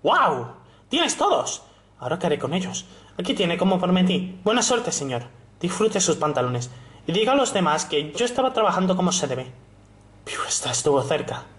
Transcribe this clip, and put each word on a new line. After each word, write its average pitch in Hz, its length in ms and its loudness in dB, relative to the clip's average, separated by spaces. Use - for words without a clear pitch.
¡Guau! 156 520 2
¡Tienes 302 300 0
todos! - 460 0
¿Ahora 143 180 -4
qué 180 100 -2
haré 147 120 0
con 135 140 -4
ellos? 185 320 -4
Aquí 180 140 -2
tiene, 180 240 0
como 190 200 2
prometí. 185 680 0
Buena 233 160 4
suerte, 233 320 0
señor. 127 300 -4
Disfrute 214 400 0
sus 165 160 2
pantalones. 123 560 0
Y 160 40 -2
diga 220 220 2
a - 20 6
los 269 160 2
demás 156 320 2
que 151 300 -2
yo 220 100 -2
estaba 254 300 0
trabajando 185 420 2
como 180 160 2
se - 160 0
debe. 127 240 -6
Piu, - 240 -10
esta - 240 -4
estuvo 139 300 2
cerca. 131 420 -4